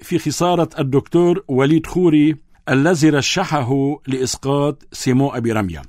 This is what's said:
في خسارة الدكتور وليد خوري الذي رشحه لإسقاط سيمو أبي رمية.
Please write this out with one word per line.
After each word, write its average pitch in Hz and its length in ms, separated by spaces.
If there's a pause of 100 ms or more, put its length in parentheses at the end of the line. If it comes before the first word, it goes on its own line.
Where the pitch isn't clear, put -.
في 165 180
خسارة 170 500 (100)
الدكتور 170 680
وليد 143 400
خوري 156 480 (340)
الذي 151 400
رشحه 143 960
لإسقاط 139 840
سيمو 135 380
أبي 117 220
رمية. 92 380